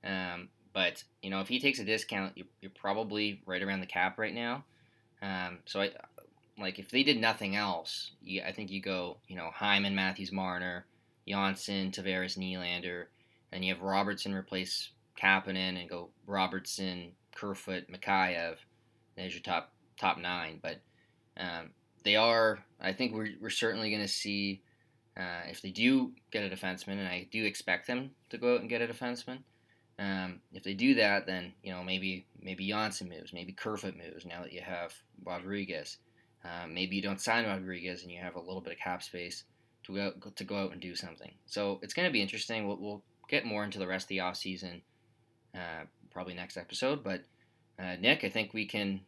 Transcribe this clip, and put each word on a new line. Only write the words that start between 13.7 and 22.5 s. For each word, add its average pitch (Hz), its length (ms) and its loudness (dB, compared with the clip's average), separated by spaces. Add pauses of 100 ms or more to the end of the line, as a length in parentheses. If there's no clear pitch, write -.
have 87 120 -2
Robertson 98 500 2
replace 95 560 -4 (260)
Kapanen 95 640 4
and 87 80 -8
go 87 220 -8 (160)
Robertson, 92 840 0 (240)
Kerfoot, 95 560 -4
Mikheyev. 92 680 2 (580)
There's 92 180 -6
your - 100 -10
top, 87 280 0 (280)
top 87 180 4
nine. 85 420 -2
But, 82 220 -6 (560)
um, 85 320 -4 (340)
they 104 120 8
are, 113 500 8 (160)